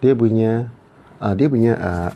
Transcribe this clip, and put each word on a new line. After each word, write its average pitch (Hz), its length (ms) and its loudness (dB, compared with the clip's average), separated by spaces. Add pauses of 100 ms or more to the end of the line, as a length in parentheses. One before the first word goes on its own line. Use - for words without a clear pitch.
Dia 135 100 4
punya, 113 560 0 (480)
ah, 104 160 -4
dia 135 160 0
punya, 117 300 2
ah, 87 360 -4